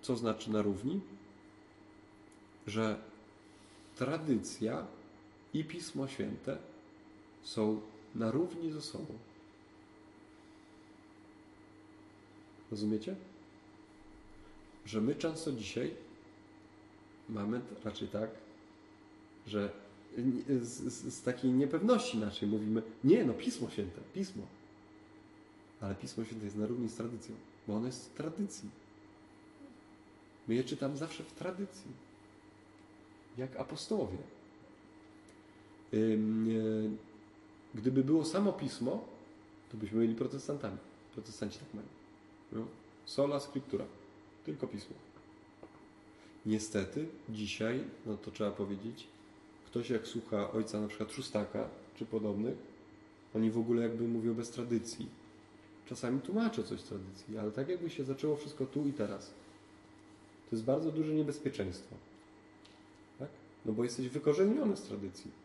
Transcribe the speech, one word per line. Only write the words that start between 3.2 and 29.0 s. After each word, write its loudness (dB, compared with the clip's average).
tradycja 0
i 2
Pismo -4
Święte -4
są 2
na 2
równi 0
ze -6
sobą. -8
Rozumiecie? 0
Że 0
my 4
często -2
dzisiaj -2
mamy 0
t-, -10
raczej -4
tak, -2
że 2
n-, 2
z, -6
z, -8
z -10
takiej 2
niepewności 4
naszej 0
mówimy: 2
"Nie, 10
no 4
Pismo -2
Święte, -4
Pismo". -4
Ale -2
Pismo -4
Święte -6
jest -4
na 2
równi 0
z -10
tradycją, -6
bo 0
ono 0
jest -4
z -16
tradycji. -4